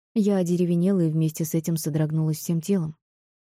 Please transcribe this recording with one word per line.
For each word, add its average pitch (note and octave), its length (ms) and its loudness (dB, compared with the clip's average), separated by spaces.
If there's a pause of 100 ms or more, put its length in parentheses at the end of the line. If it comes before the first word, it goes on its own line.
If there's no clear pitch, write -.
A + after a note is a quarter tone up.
(160)
Я G3+ 220 2
одеревенела F3 640 2
и D#3+ 100 2
вместе D#3+ 340 0
с - 80 -4
этим E3 240 -2
содрогнулась D#3 640 -2
всем E3 200 -2
телом. D#3+ 380 -2 (500)